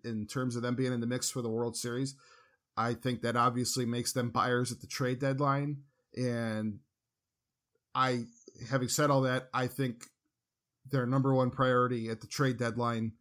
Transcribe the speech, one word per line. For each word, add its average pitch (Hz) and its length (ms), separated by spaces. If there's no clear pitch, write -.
in 110 220
terms 127 280
of 117 60
them 123 140
being 127 180
in 120 80
the 117 60
mix 123 220
for 127 120
the 117 80
World 117 260
Series. 131 400
I 117 160
think 120 280
that 117 140
obviously 123 500
makes 120 280
them 120 160
buyers 123 420
at 113 80
the - 80
trade 127 320
deadline. 139 600
And 113 640
I, 127 320
having 127 180
said 147 220
all 135 120
that, 127 320
I 127 140
think 123 380
their 127 160
number 131 280
one 127 180
priority 123 580
at 113 120
the - 60
trade 131 300
deadline 117 640